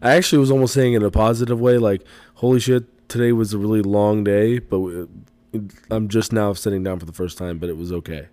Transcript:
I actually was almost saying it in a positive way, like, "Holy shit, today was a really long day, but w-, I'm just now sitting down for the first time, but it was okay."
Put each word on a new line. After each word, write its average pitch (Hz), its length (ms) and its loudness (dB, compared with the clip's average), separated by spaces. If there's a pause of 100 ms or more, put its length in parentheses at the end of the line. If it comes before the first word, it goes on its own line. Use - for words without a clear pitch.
I 127 140 4
actually 170 240 4
was 135 120 4
almost 131 220 2
saying 127 200 2
it 117 40 2
in 104 60 2
a 101 80 0
positive 117 480 0
way, 123 180 4
like, 101 280 0 (300)
"Holy 123 260 2
shit, 127 240 0 (240)
today 120 240 0
was 110 200 0
a 107 40 -4
really 107 240 0
long 104 420 0
day, 104 360 2
but - 180 -4
w-, 90 320 -6 (800)
I'm 110 200 -2
just 110 220 -2
now 104 220 0
sitting 95 300 -4
down 92 160 -6
for 85 80 -14
the 82 60 -14
first 90 240 -8
time, 87 200 -8
but 87 120 -8
it 80 80 -10
was 87 160 -10
okay." 80 400 -10